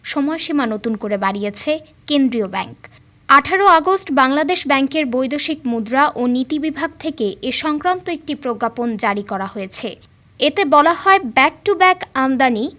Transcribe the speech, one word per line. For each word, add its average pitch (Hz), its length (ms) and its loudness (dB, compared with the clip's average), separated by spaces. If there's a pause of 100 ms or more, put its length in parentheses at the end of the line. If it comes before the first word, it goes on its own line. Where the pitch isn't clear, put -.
সময়সীমা 294 600 -4
নতুন 220 300 -4
করে 208 200 -4
বাড়িয়েছে 202 560 -4 (340)
কেন্দ্রীয় 247 420 0
ব্যাংক। 185 280 -8 (520)
আঠারো 320 380 4
আগস্ট 370 460 4
বাংলাদেশ 285 540 2
ব্যাংকের 277 400 0
বৈদেশিক 269 600 -4
মুদ্রা 233 380 0 (120)
ও 247 100 -2
নীতি 254 320 -2
বিভাগ 311 400 -4
থেকে 294 280 -4 (160)
এ 254 100 -4
সংক্রান্ত 359 560 -2
একটি 302 260 -6
প্রজ্ঞাপন 240 640 -4
জারি 202 340 -2
করা 190 160 -4
হয়েছে। 196 420 -8 (520)
এতে 302 240 2
বলা 302 300 6
হয়, 392 260 4 (160)
back 294 180 4 (100)
to 403 80 2 (100)
back 370 160 4 (160)
আমদানি 262 500 0 (140)